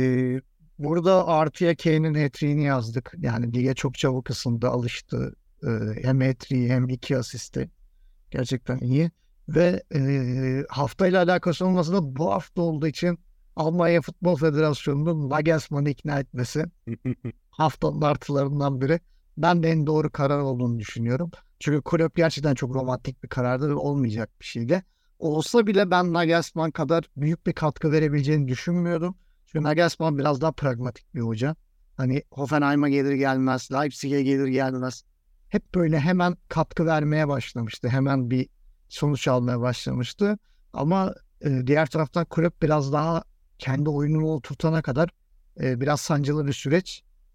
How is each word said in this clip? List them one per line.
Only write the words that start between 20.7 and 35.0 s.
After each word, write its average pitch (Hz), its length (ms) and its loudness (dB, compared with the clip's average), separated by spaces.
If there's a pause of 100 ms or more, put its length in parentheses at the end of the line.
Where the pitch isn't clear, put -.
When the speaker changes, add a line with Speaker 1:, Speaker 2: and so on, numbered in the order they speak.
Speaker 1:
düşünüyorum. 120 520 -4 (300)
Çünkü 147 220 0
kulüp 165 340 0
gerçekten 151 380 2
çok 127 200 -4
romantik 127 480 -6
bir 120 60 -14
karardı 127 400 -2
ve 147 60 0
olmayacak 127 560 -2 (100)
bir - 40 -20
şeydi. 127 380 -2 (360)
Olsa 160 480 2
bile 196 240 2
ben 180 220 2
Nagelsmann 165 580 2
kadar 165 340 0 (120)
büyük 151 300 -2
bir 175 60 0
katkı 151 400 0
verebileceğini 147 560 2
düşünmüyordum. 175 680 -2 (300)
Çünkü 156 180 -4
Nagelsmann 160 540 2
biraz 139 220 0
daha 160 120 0
pragmatik 123 640 -4
bir 143 60 -6
hoca. 117 360 -2 (400)
Hani 131 340 0
Hoffenheim'a 143 580 2
gelir 139 240 2
gelmez, 131 600 0
Leipzig'e 139 500 -2
gelir 135 240 2
gelmez, 131 580 -2 (440)